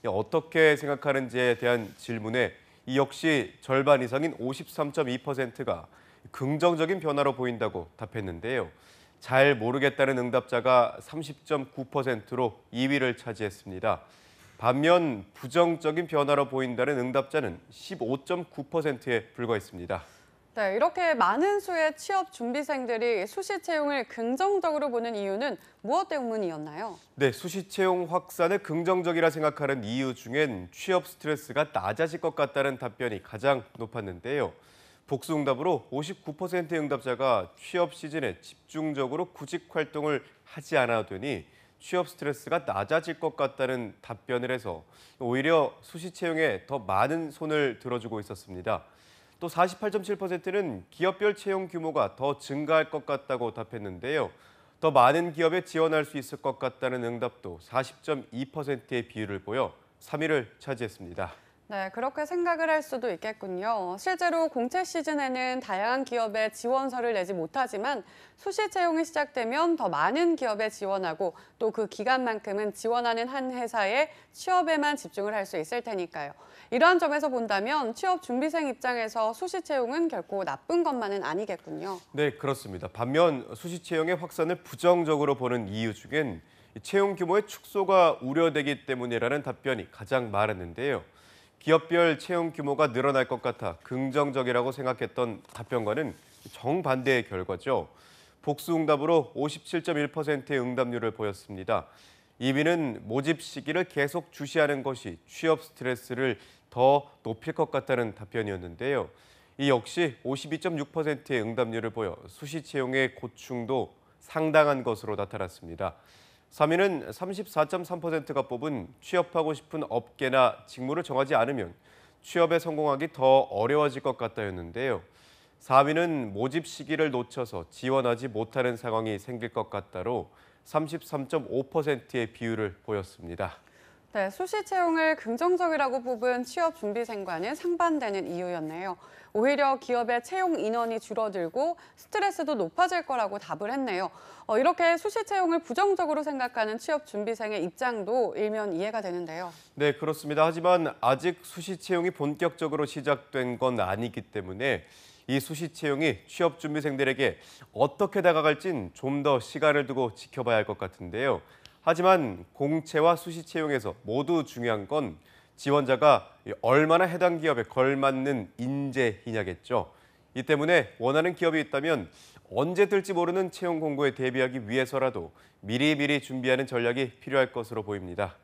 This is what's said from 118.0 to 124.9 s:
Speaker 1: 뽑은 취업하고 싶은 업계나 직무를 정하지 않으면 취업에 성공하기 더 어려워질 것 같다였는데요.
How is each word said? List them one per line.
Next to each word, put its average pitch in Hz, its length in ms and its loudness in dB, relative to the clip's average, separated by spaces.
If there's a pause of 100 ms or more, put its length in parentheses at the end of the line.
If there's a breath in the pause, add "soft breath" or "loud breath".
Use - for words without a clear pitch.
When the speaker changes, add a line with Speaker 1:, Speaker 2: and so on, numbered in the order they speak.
Speaker 1:
뽑은 123 440 -6 (140)
취업하고 165 540 0
싶은 151 340 -8
업계나 127 640 2 (120)
직무를 139 340 -6
정하지 135 320 0
않으면 113 400 0 (480 soft breath)
취업에 170 380 4
성공하기 151 520 -2
더 131 280 6
어려워질 135 640 2
것 131 160 -2
같다였는데요. 101 800 -4 (560 soft breath)